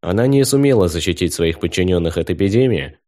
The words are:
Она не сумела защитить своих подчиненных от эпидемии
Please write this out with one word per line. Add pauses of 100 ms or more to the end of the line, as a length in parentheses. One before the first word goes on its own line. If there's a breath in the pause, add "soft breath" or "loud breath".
Она
не
сумела
защитить
своих
подчиненных
от
эпидемии